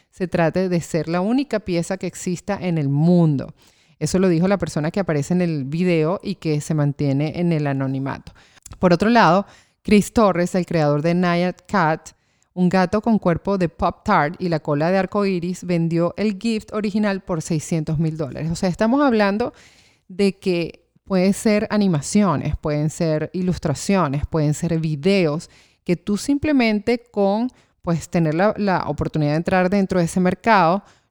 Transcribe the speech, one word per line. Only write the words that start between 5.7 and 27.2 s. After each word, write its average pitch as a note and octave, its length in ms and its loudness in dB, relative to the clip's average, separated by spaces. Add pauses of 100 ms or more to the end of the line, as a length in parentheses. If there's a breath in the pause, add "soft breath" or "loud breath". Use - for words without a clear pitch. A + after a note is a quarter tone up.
y G3 140 -6
que D3+ 240 -2
se D#3+ 140 -4
mantiene C#3+ 640 0
en F3 140 0
el D3+ 140 -2
anonimato. C3+ 680 -6 (460 loud breath)
Por F3+ 140 4
otro G3+ 180 2
lado, G3+ 360 4 (360 soft breath)
Chris G#3 300 4
Torres, F3+ 420 2
el F3+ 100 0
creador D3 380 0
de E3+ 120 0
Nyan F3 400 0 (140)
Cat, D#3+ 420 0 (440)
un F3+ 140 2
gato F#3+ 320 2
con A3 180 2
cuerpo F#3 400 0
de F3 100 0
Pop-Tart F3 720 0
y F3+ 80 -4
la D#3+ 120 -2
cola D3+ 300 -2
de G3 80 2
arco G3 280 -2
iris, F3+ 380 -4
vendió E3+ 520 0
el G3+ 240 -2
gift A3 320 -4
original G#3 480 -2
por E3 220 -4
seiscientos D#3 560 -2
mil D#3+ 180 -2
dólares. D3+ 340 -6
O E3+ 60 -4
sea, F#3+ 120 -2
estamos A3+ 340 0
hablando A3 500 0 (560 soft breath)
de F#3+ 300 0
que E3+ 500 -4 (160)
puede F#3+ 280 2
ser G#3 380 0
animaciones, F3 840 0
pueden D3 340 -2
ser D#3 420 -2
ilustraciones, E3+ 920 0
pueden D3+ 280 0
ser E3+ 240 -2
videos, D#3+ 680 0 (360 soft breath)
que F3 120 0
tú G#3 200 -4
simplemente A#3+ 960 0
con, G#3 400 0 (320 soft breath)